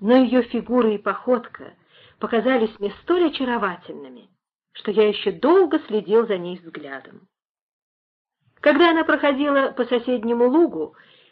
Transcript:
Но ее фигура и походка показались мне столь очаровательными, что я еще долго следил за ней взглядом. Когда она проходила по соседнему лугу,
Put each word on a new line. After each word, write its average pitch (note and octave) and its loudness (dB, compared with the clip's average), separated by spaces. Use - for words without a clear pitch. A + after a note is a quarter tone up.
Но G#3+ 2
ее B3+ 4
фигура A#3 0
и - -2
походка - -6
показались A3+ 0
мне G3+ -6
столь F4 0
очаровательными, F#3+ -6
что - -8
я G#3+ 2
еще G#3 -2
долго D#4 2
следил G#3+ 0
за G3 -2
ней F3 -10
взглядом. D#3 -18
Когда D4+ 4
она D#4+ 0
проходила C#4+ 0
по B3 -4
соседнему A#3+ 0
лугу, B3+ 0